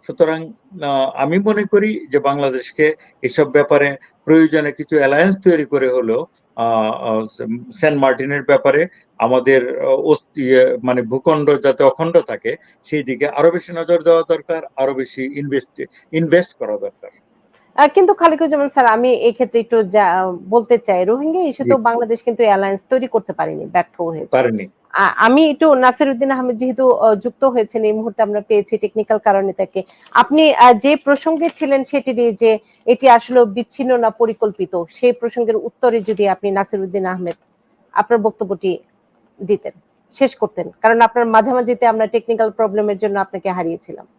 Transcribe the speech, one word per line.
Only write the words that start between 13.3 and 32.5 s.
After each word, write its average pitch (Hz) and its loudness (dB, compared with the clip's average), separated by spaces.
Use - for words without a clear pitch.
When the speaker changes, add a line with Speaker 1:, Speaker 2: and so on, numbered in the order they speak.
Speaker 1:
বেশি 175 -10
নজর 165 -2
দেওয়া 165 2
দরকার, 160 -4
আরো 135 -2
বেশি 131 -8
ইনভেস্ট, 139 -6
ইনভেস্ট 165 -2
করা 107 -10
দরকার। 101 -14
Speaker 2:
আহ, 294 4
কিন্তু 370 4
খালিকুজ্জামান 311 0
স্যার, 254 2
আমি 233 2
এই 233 2
ক্ষেত্রে 233 -2
একটু 226 0
যা-, 185 0
বলতে 226 2
চাই, 185 0
রোহিঙ্গা 285 -2
ইস্যুতেও 269 0
Speaker 1:
জি। 226 -4
Speaker 2:
বাংলাদেশ 233 -2
কিন্তু 233 -2
অ্যালায়েন্স 196 0
তৈরি 262 -2
করতে 196 -4
পারেনি, 156 -8
ব্যর্থ 170 -8
হয়েছে। 165 -6
Speaker 1:
পারেনি। 113 -2
Speaker 2:
আ-, 185 2
আমি 285 4
একটু 302 2
নাসিরউদ্দিন 254 0
আহমেদ 254 -4
যেহেতু, 254 0
আ, 220 2
যুক্ত 240 -6
হয়েছেন, 240 -2
এই 214 0
মুহূর্তে 220 -4
আমরা 208 -2
পেয়েছি 208 -2
টেকনিক্যাল 214 -2
কারণে 196 0
তাকে। 190 -6
আপনি, 294 4
আ, 247 8
যে 269 2
প্রসঙ্গে 320 -2
ছিলেন 269 -2
সেটি 269 -4
নিয়ে 233 0
যে 220 2